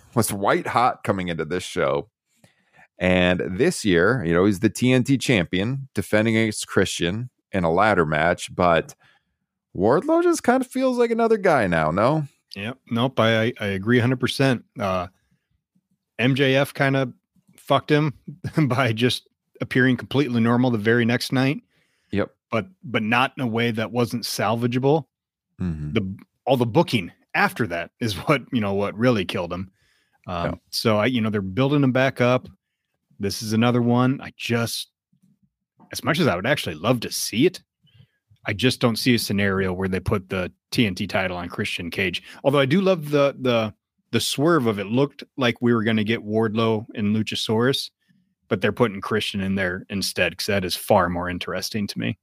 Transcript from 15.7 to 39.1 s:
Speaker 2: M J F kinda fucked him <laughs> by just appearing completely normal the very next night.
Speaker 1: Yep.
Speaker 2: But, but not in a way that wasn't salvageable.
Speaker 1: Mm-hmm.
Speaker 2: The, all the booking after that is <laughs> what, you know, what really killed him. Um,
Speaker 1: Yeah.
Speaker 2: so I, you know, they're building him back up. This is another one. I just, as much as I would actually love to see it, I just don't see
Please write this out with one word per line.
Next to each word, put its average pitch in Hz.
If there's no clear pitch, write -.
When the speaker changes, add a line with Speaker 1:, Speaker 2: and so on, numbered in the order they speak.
Speaker 2:
M 131
J 131
F 135
kinda 135
fucked -
him 147
<laughs> -
by 120
just 117
appearing 127
completely 123
normal 120
the 117
very 113
next 120
night. 135
Speaker 1:
Yep. 98
Speaker 2:
But, 107
but 117
not 123
in 135
a 127
way 117
that 110
wasn't 120
salvageable. 123
Speaker 1:
Mm-hmm. 76
Speaker 2:
The, 98
all 131
the 123
booking 113
after 170
that 85
is 110
<laughs> 92
what, 139
you 123
know, 101
what 98
really 113
killed 87
him. 92
Um, 87
Speaker 1:
Yeah. 69
Speaker 2:
so 110
I, 104
you 123
know, 110
they're 104
building 135
him 127
back 131
up. 123
This 101
is 107
another 120
one. 123
I -
just, -
as -
much 147
as 160
I 90
would 92
actually 110
love 110
to 110
see -
it, 180
I 104
just 123
don't 117
see 123